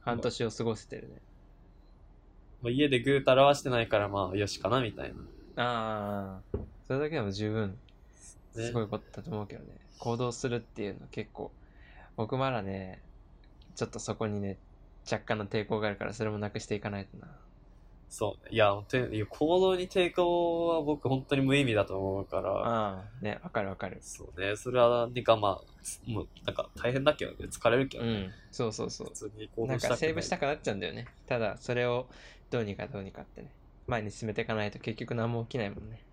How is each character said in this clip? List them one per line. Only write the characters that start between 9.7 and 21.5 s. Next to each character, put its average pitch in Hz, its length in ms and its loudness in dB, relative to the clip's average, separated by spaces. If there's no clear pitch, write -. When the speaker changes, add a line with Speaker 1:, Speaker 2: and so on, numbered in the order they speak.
Speaker 1:
行 117 180 -2
動 120 160 0
す 131 160 -4
る 120 80 0
っ 117 40 -2
て 117 220 -10
い 101 80 -2
う - 80 -10
の - 120 -16
結 - 240 -8
構、 - 180 -10
僕 117 220 -2
ま 135 120 2
だ 113 120 -2
ね、 95 400 -6
ち 123 80 0
ょ - 20 -4
っ - 40 -10
と 117 80 -12
そ 107 180 -4
こ 110 100 0
に 104 140 -2
ね、 98 160 -4
若 - 220 -4
干 110 120 0
の 104 80 -4
抵 107 200 -2
抗 110 140 0
が 107 80 0
あ - 20 0
る 98 60 -4
か 107 100 -6
ら、 104 80 -6
そ 110 100 -4
れ 107 60 0
も 107 80 -4
な 104 120 -4
く 110 100 -8
し - 60 -12
て 107 80 -2
い 101 60 -4
か 110 80 -6
な 101 100 -4
い 98 60 -8
と - 140 -18
な。 - 100 -18
Speaker 2:
そ - 340 -2
う - 20 -20
ね。 - 80 -16
い 110 40 0
や、 104 200 8
て-、 123 260 0
い 107 60 0
や、 104 60 -2
行 170 340 4
動 185 160 6
に 180 120 -4
抵 175 240 2
抗 170 540 2
は 165 160 2
僕 147 260 0
本 131 200 2
当 143 80 4
に 135 60 4
無 135 140 6